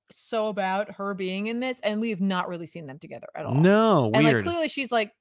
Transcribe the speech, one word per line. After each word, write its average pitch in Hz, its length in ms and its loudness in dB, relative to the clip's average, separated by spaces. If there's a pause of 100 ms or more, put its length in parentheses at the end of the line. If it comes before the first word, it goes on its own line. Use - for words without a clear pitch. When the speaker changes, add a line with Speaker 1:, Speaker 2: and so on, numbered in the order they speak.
Speaker 1:
so 220 380 -6
about 196 480 -4
her 196 180 -6
being 190 320 -6
in 233 140 -6
this, 254 220 -6
and 214 200 -2
we 233 80 -2
have 190 120 -4
not 185 280 -2
really 175 160 -10
seen 160 220 -14
them 135 100 -14
together - 380 -16
at 156 100 -8
all. 123 80 -4
Speaker 2:
No, 185 520 6
Speaker 1:
And, 107 180 4
like, 151 100 6
Speaker 2:
weird. 110 100 2
Speaker 1:
clearly 320 240 -2
she's 262 240 -6
like 226 300 -2